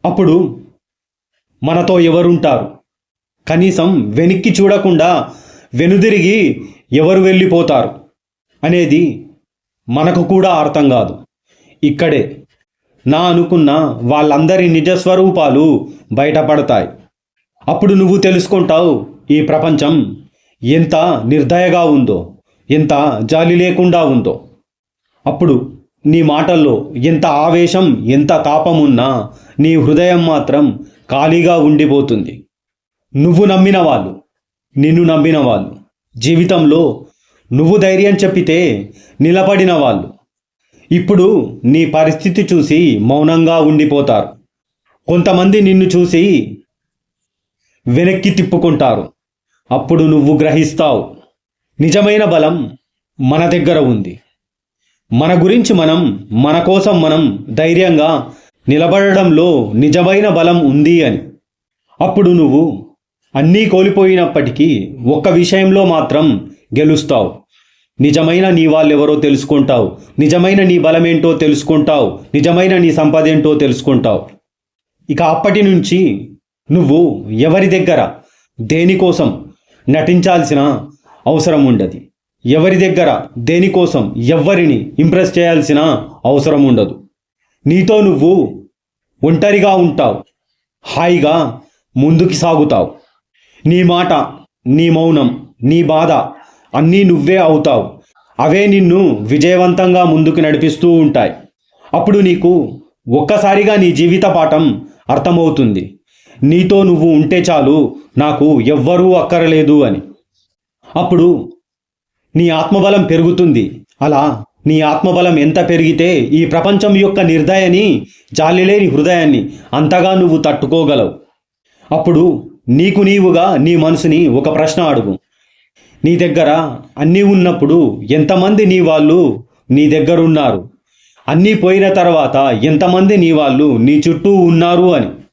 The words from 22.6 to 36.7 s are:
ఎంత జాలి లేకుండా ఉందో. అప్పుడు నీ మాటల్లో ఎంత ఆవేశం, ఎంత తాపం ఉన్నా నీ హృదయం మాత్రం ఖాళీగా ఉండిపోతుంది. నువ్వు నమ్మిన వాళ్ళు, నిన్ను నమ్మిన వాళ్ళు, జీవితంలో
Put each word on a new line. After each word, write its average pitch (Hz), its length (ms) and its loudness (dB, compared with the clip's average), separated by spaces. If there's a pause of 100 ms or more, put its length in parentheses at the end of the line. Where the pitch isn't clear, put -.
ఎంత 147 540 0
జాలి 165 320 0
లేకుండా 180 480 0
ఉందో. 123 440 -2 (800)
అప్పుడు 147 460 -2 (340)
నీ 160 160 2
మాటల్లో 151 760 0
ఎంత 156 300 -2
ఆవేశం, 170 800 0
ఎంత 139 220 0
తాపం 156 520 0
ఉన్నా 127 500 0 (300)
నీ 160 160 2
హృదయం 165 500 2
మాత్రం 147 600 -2 (240)
ఖాళీగా 160 480 0
ఉండిపోతుంది. 143 840 0 (720)
నువ్వు 165 280 2
నమ్మిన 190 340 2
వాళ్ళు, 110 440 -2 (540)
నిన్ను 160 260 2
నమ్మిన 160 360 0
వాళ్ళు, 113 380 -2 (400)
జీవితంలో 160 920 0 (460)